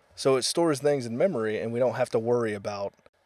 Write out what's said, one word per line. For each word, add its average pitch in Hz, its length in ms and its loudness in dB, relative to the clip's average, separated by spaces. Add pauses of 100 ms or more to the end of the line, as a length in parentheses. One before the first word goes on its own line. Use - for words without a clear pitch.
(160)
So 135 220 4
it 120 60 -2
stores 165 360 0
things 143 260 0
in 113 120 -6
memory, 113 420 0
and 113 140 -4
we 117 60 -2
don't 120 160 2
have 127 160 0
to 120 80 2
worry 117 340 0
about 101 400 -6 (320)